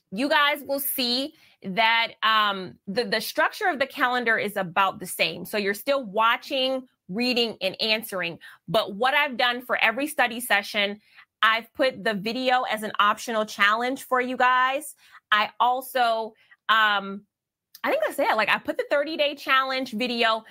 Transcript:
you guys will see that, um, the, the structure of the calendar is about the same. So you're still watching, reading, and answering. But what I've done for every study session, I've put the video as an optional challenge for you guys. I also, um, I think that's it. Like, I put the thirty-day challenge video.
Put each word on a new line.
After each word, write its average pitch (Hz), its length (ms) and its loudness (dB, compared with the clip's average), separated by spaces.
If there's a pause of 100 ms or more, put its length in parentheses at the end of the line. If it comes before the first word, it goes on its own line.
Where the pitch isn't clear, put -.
(120)
you 240 160 -2
guys 294 400 2
will 277 140 -4
see 262 520 -2 (300)
that, 226 500 2 (100)
um, 208 540 2 (100)
the, 208 180 -2
the 220 160 0
structure 359 460 -2
of 302 120 0
the 262 80 0
calendar 247 500 0
is 196 200 -4
about 185 420 0
the 180 80 -12
same. 175 380 -4
So 214 120 -6
you're 208 180 -2
still 277 280 -2
watching, 254 840 0 (200)
reading, 233 540 0
and 185 180 -4
answering. 208 600 -4 (280)
But 196 280 0
what 254 180 0
I've 294 240 0
done 247 240 0
for 240 160 -4
every 233 300 2
study 240 320 -2
session, 208 600 0 (440)
I've 226 320 2
put 262 280 0
the 220 120 0
video 254 480 0
as 214 180 -4
an 214 180 -6
optional 214 460 2
challenge 220 600 0
for 254 140 0
you 254 160 -2
guys. 254 600 2 (360)
I 214 280 2
also, 240 760 0 (340)
um, 202 540 2 (640)
I 269 80 0
think 587 120 0
that's 370 140 -2
it. 285 180 2
Like, 214 140 2
I 151 80 4
put 294 220 -6
the 427 100 -4
thirty-day 294 460 0
challenge 262 560 0
video. 226 600 0